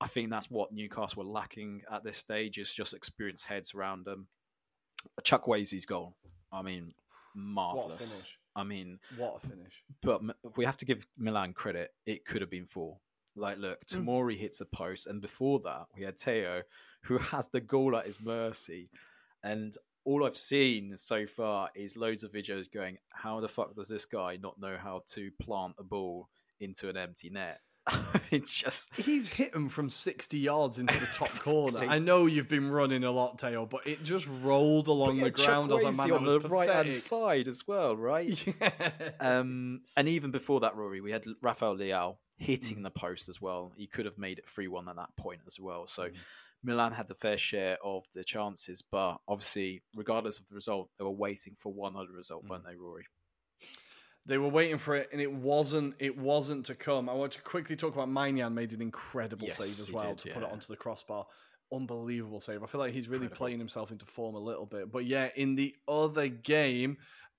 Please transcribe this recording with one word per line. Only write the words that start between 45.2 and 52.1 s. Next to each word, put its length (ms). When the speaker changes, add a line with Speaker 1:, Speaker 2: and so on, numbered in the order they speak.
Speaker 1:
as 140
well. 260
So 240
Speaker 2:
Mm. 60
Speaker 1:
Milan 300
had 160
the 60
fair 240
share 440
of 300
the 100
chances, 600
but 340
obviously, 560
regardless 420
of 80
the 80
result, 440
they 60
were 60
waiting 460
for 160
one 240
other 160